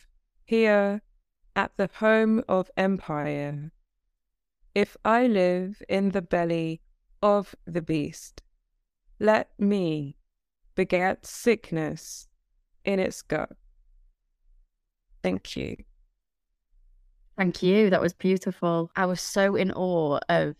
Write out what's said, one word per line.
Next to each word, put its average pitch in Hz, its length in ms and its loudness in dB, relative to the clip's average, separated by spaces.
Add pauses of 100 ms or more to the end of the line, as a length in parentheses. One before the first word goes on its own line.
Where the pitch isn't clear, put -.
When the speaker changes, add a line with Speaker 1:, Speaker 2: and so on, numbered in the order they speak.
(460)
Speaker 1:
here 208 580 2 (520)
at - 220 -4
the 190 160 -2
home 220 560 2
of 185 260 0
empire, 147 960 -4 (1040)
if 202 320 0
I 233 220 4
live 185 600 0
in 196 220 0
the 190 120 -2
belly 170 600 -2 (400)
of 202 340 2 (100)
the 165 160 -6
beast, 160 600 -6 (800)
let 214 360 2
me 165 600 -2 (580)
beget 185 500 0
sickness - 1000 -4 (560)
in 196 160 -2
its - 220 -4
gut. - 320 -6 (1700)
Thank 185 320 -6
you. - 220 -10 (1600)
Speaker 2:
Thank 185 240 0
you. 196 280 4
That 180 100 4
was 175 140 0
beautiful. 175 840 -2
I 190 100 0
was 180 140 -2
so 196 380 0
in 190 160 0
awe 170 460 0 (100)
of, 160 300 0